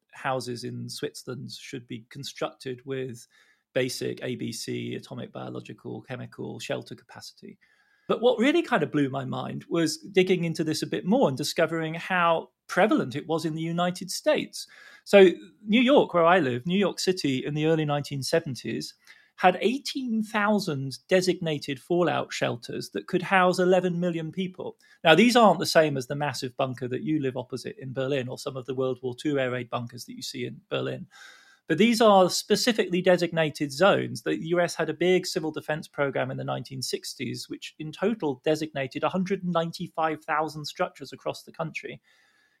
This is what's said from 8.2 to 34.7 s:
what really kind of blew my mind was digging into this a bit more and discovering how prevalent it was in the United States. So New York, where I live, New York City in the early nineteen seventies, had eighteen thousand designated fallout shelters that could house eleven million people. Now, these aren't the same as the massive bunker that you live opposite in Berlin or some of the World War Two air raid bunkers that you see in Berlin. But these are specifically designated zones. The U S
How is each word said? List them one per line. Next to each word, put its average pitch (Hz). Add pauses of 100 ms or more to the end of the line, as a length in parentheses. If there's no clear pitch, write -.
what 247
really 302
kind 214
of 135
blew 143
my 135
mind 131
was 165
digging 185
into 165
this 156
a 156
bit -
more 214
and 135
discovering 160
how 170 (200)
prevalent 190
it 147
was 160
in 156
the 160
United 175
States. - (380)
So 196 (360)
New 220
York, 247
where 170
I 180
live, 123
New 175
York 196
City 143
in 147
the 151
early 156
nineteen 143
seventies, 147 (440)
had 185
eighteen 240
thousand 196 (120)
designated 165
fallout 160
shelters 127
that -
could 175
house 180
eleven 180
million 165
people. 185 (260)
Now, 160
these 226
aren't 196
the 156
same 151
as 127
the 147
massive 143
bunker 127
that 127
you 156
live 131
opposite -
in 131
Berlin 131
or 127
some 135
of 127
the 135
World 131
War 123
Two 147
air 127
raid 123
bunkers 120
that 123
you 123
see 123
in -
Berlin. 131 (600)
But 160
these 226
are 196
specifically 202
designated 165
zones. 131
The 156 (100)
U 175
S 165